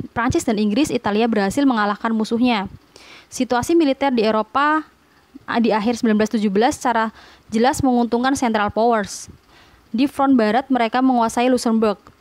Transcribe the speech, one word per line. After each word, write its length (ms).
Prancis 320
dan 80
Inggris, 320
Italia 400
berhasil 400
mengalahkan 480
musuhnya. 560
Situasi 480
militer 400
di 80
Eropa, 560
ah, 160
di 160
akhir 240
sembilan 240
belas 80
tujuh 160
belas 320
secara 320
jelas 320
menguntungkan 480
Central 400
Powers. 560
Di 160
front 320
barat, 320
mereka 320
menguasai 480
Luxembourg, 480